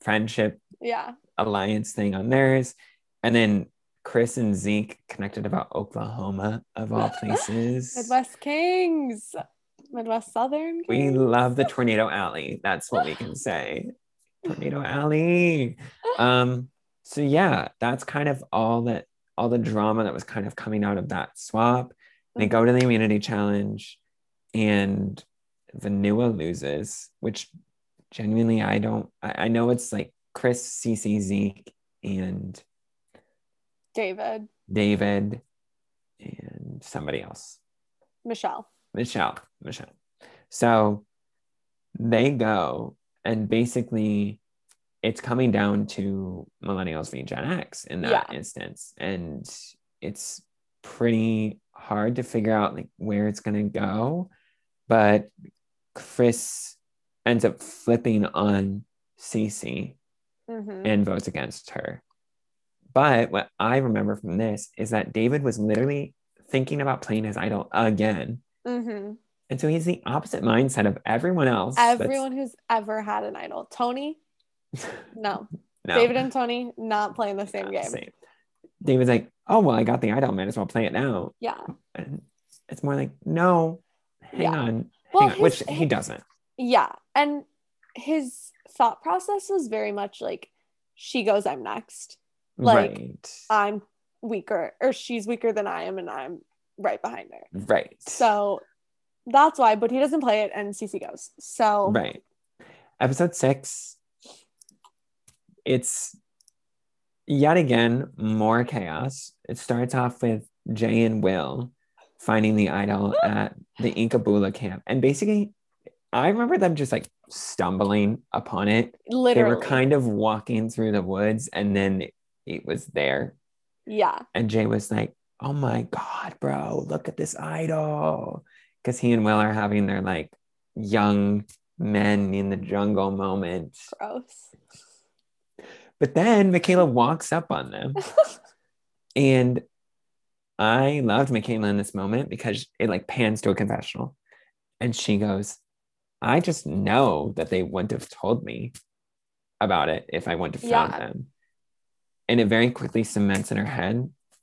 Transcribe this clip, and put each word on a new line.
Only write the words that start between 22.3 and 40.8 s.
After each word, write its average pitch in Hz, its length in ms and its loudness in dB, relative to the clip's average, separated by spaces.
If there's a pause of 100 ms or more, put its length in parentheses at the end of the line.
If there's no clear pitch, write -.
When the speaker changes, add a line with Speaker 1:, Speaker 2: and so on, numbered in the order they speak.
Speaker 1:
They 107 120 0
Speaker 2:
Mm-hmm. 98 40 0
Speaker 1:
go 113 140 6
to 120 80 6
the 127 100 6
immunity 110 360 4
challenge 104 800 -4 (560)
and 101 680 0 (560)
Vanua 104 580 0
loses, 78 760 -6 (100)
which - 280 -6 (640)
genuinely 113 520 0
I 104 160 0
don't, 110 320 -2 (120)
I, - 220 -4
I 113 40 2
know 117 220 2
it's, 123 220 -2
like, 101 200 -6 (220)
Chris, - 480 -2
Cece, 107 380 -2
Zeke, 98 520 -2 (300)
and 95 580 -6 (1300)
Speaker 2:
David. 214 540 -6 (240)
Speaker 1:
David, 101 680 0 (800)
and - 640 -16
somebody 71 400 -8
else. - 360 -20 (640)
Speaker 2:
Michelle. - 440 -8 (260)
Speaker 1:
Michelle. 104 440 -4 (240)
Michelle. - 300 -14 (560)
So 107 560 4 (920)